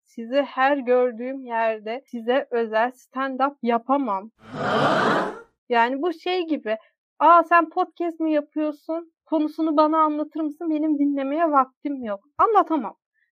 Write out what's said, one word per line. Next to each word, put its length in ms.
sizi 380
her 360
gördüğüm 680
yerde 600
size 460
özel 400
stand-up 720
yapamam. 680
Yani 320
bu 120
şey 340
gibi, 300
"Aa, 240
sen 260
podcast 500
mi 140
yapıyorsun? 800
Konusunu 520
bana 200
anlatır 420
mısın? 300
Benim 300
dinlemeye 520
vaktim 520
yok." 160
Anlatamam. 600